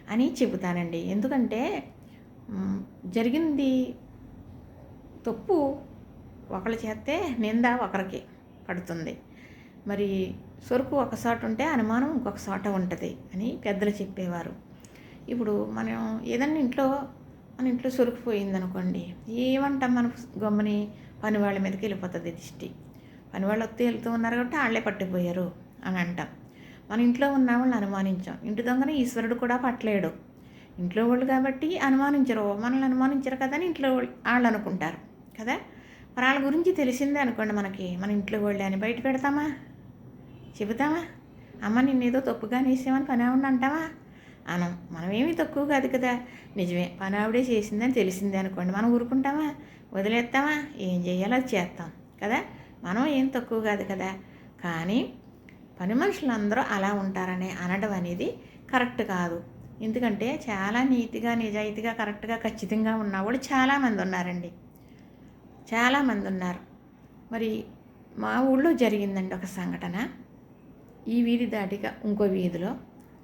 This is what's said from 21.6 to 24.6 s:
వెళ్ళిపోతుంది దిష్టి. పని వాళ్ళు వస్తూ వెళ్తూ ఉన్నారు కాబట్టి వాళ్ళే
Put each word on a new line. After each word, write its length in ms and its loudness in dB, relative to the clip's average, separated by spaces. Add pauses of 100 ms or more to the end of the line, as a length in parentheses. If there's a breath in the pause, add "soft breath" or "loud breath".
వెళ్ళిపోతుంది 440 -4
దిష్టి. 400 -12 (640 loud breath)
పని 120 -2
వాళ్ళు 180 2
వస్తూ 200 -2
వెళ్తూ 260 0
ఉన్నారు 240 0
కాబట్టి 220 0
వాళ్ళే 240 2